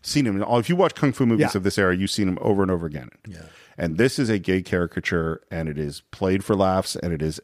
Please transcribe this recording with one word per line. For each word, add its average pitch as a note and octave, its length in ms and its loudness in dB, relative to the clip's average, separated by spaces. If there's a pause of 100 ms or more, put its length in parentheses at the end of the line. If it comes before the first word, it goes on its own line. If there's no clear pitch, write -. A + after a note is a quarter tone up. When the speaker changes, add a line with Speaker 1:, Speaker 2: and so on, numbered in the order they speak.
Speaker 1:
Seen C#3+ 240 0
him G2 120 0
in G#2 60 0
all, A#2+ 140 2
if A#2 120 0
you F3 80 2
watch F3+ 180 2
Kung C#3+ 160 2
Fu C3 140 0
movies A#2 280 4
Speaker 2:
Yeah. G#2 40 -2
Speaker 1:
of F#2 60 -2
this G2 140 0
era, F#2 200 4
you've F#2+ 140 -2
seen G2 180 0
him F#2 100 -2
over G2+ 220 2
and F#2 100 2
over E2+ 140 -2
again. D2 240 -10 (180)
Speaker 2:
Yeah. E2+ 140 -18 (360)
Speaker 1:
And E2 200 -2
this B2 220 4
is A#2 100 2
a G#2+ 100 4
gay F#2 220 2
caricature, E2+ 800 -2 (100)
and E2 160 -4
it D2 100 -6
is D2+ 240 -6 (100)
played F#2+ 340 0
for G#2+ 100 2
laughs, F#2+ 400 2
and F2 160 -4
it D2+ 100 -4
is D#2 220 -4